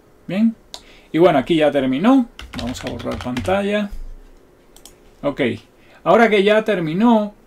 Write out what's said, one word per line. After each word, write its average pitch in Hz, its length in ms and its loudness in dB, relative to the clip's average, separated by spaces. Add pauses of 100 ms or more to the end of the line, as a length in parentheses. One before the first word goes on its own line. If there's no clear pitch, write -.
(280)
Bien, 220 280 -2 (560)
y 156 80 -2
bueno, 170 180 6
aquí 147 180 0
ya 151 140 2
terminó. 143 580 2 (300)
Vamos - 260 -10
a 135 60 -8
borrar 123 300 -10
pantalla. 202 720 -4 (1300)
Ok, 143 200 -6 (640)
ahora 214 260 4
que 202 140 2
ya 214 200 2
terminó, 208 720 0 (120)